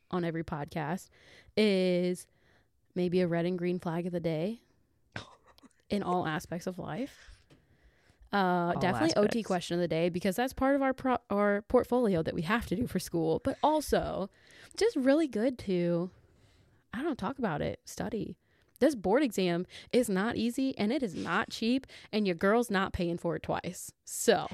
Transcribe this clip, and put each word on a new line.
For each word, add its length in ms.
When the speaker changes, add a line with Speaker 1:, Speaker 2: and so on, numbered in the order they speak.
Speaker 1:
on 140
every 180
podcast 640
is 720
maybe 240
a 80
red 180
and 100
green 220
flag 280
of 60
the 80
day 420
Speaker 2:
<laughs> 60
Speaker 1:
in 120
all 240
aspects 400
of 120
life. 480
Uh, 420
Speaker 2:
All 60
Speaker 1:
definitely 360
O 60
T 40
Speaker 2:
aspects. 60
Speaker 1:
question 280
of 60
the 80
day, 200
because 280
that's 160
part 240
of 60
our 120
pro-, 240
our 320
portfolio 600
that 120
we 80
have 240
to 100
do 100
for 140
school. 420
But 180
also, 680
just 180
really 320
good 340
to, 500
I 40
don't 100
know, 60
talk 260
about 200
it, 240
study. 520
This 160
board 300
exam 420
is 160
not 280
easy, 420
and 140
it 100
is 140
not 340
cheap, 380
and 120
your 120
girl's 340
not 220
paying 260
for 160
it 80
twice. 480
So 500